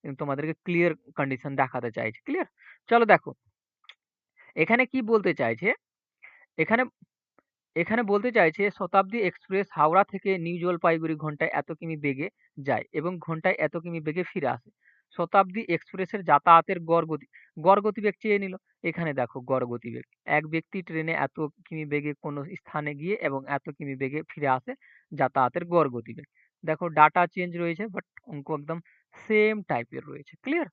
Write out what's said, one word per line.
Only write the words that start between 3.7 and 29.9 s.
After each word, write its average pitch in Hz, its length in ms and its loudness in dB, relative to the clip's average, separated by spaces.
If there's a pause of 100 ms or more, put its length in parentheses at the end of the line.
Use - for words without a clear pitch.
এখানে 220 300 4
কি 262 160 -4
বলতে 208 320 2
চাইছে, 117 360 0 (880)
এখানে, 208 260 2 (920)
এখানে 190 280 0
বলতে 202 280 0
চাইছে 196 400 4
শতাব্দী 196 480 0 (100)
এক্সপ্রেস 190 420 -4
হাওড়া 160 320 4
থেকে 196 340 -2
নিউ 170 240 -4
জলপাইগুড়ি 165 540 0
ঘন্টায় 156 440 -4
এত 139 120 -8
কিমি 165 260 -8
বেগে 143 300 -4 (400)
যায় 123 180 -2 (140)
এবং 165 120 -4 (140)
ঘন্টায় 165 400 -2
এত 147 180 -6
কিমি 170 240 -8
বেগে 165 240 -4
ফিরে 143 240 -4
আসে। - 140 -20 (480)
শতাব্দী 190 440 2 (140)
এক্সপ্রেসের 190 540 -6
যাতায়াতের 165 500 6 (100)
গড় 165 220 4
গতি, 151 160 -6 (300)
গড় 185 280 6
গতিবেগ 208 360 -2
চেয়ে 208 220 0
নিল। 190 100 -10 (360)
এখানে 165 300 -4
দেখো 123 180 -4 (120)
গড় 131 220 0
গতিবেগ, 120 340 -10 (320)
এক 151 60 2 (100)
ব্যক্তি 165 240 -6 (100)
ট্রেনে 160 260 -4 (120)
এত - 120 -10 (280)
কিমি 156 200 -8
বেগে 147 260 -4 (120)
কোনো 147 160 -8 (200)
স্থানে 147 400 -8
গিয়ে 180 160 -4 (120)
এবং 139 120 -2 (160)
এত 135 100 -6 (100)
কিমি 139 260 -8
বেগে 139 180 -4 (100)
ফিরে 143 280 -4
আসে, 180 140 -10 (400)
যাতায়াতের 139 520 0 (100)
গড় 156 220 4
গতিবেগ। 113 320 -12 (360)
দেখো 160 220 -4 (120)
ডেটা 156 260 8 (100)
চেঞ্জ 180 180 -4 (120)
রয়েছে, 170 200 -4 (100)
but - 120 -8 (260)
অঙ্ক 143 160 -10 (120)
একদম 160 200 -8 (360)
সেম 214 400 2 (140)
টাইপের 131 400 -4